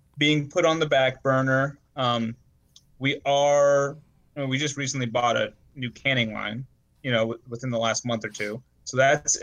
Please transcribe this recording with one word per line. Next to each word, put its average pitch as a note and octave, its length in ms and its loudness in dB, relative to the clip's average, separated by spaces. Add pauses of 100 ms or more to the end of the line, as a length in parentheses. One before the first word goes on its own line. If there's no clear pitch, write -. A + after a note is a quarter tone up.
(180)
being D3 320 2
put F3 160 0
on D#3+ 140 2
the D#3 80 0
back C3 340 2
burner. C3+ 560 0 (180)
Um, A#2 400 -2 (640)
we C3+ 300 -2
are, C#3+ 680 4 (400)
I D3 40 -10
mean, C3+ 100 -2
we C3 80 0
just C#3 200 -4
recently C3+ 280 -4
bought A#2 320 0
a A2+ 160 -2 (220)
new B2 160 -8
canning A#2+ 420 -2
line, G#2+ 320 -8 (380)
you C3 80 -4
know, A2+ 80 2
w-, A2+ 200 -2 (100)
within A#2+ 200 -10
the A#2 80 -2
last A2+ 260 -2
month A2+ 220 -4
or G#2+ 40 -6
two. G#2+ 340 -8 (220)
So B2+ 120 -8
that's C3+ 460 2